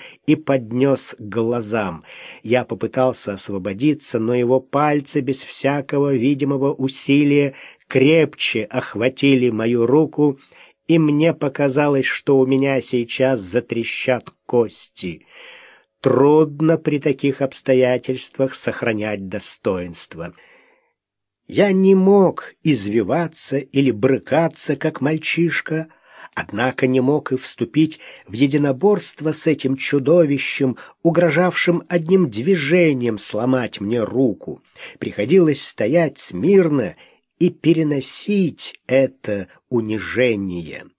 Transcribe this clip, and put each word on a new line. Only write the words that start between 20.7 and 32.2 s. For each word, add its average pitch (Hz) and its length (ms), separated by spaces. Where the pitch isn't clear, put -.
Я 190 240
не 190 240
мог 190 680
извиваться 123 960
или 139 320
брыкаться, 135 840
как 156 240
мальчишка, 160 880
однако 131 540
не 127 140
мог 143 320
и 131 40
вступить 143 600
в - 60
единоборство 147 960
с 156 160
этим 135 280
чудовищем, 143 1000
угрожавшим 170 840
одним 175 420